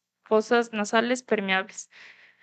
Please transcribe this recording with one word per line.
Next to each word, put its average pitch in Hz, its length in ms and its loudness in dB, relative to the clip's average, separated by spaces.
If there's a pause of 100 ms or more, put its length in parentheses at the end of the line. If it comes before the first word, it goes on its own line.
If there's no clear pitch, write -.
(240)
fosas 233 500 2
nasales 233 480 -2
permeables. 196 680 -4 (520)